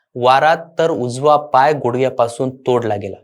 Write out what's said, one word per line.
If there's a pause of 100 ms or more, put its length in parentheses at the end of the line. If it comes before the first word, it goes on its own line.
(160)
वारात (220)
तर
उजवा
पाय
गुडघ्यापासून
तोडला
गेला.